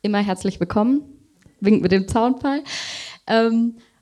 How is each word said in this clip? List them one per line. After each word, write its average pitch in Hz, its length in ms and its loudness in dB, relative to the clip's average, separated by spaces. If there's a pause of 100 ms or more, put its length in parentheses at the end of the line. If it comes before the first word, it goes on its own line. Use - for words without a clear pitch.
Immer 208 200 0
herzlich 196 380 -2
willkommen, 226 440 0 (580)
winkt 202 220 4
mit 180 100 2
dem 190 160 2
Zaunpfahl. 262 540 0 (640)
Ähm, 226 500 2 (260)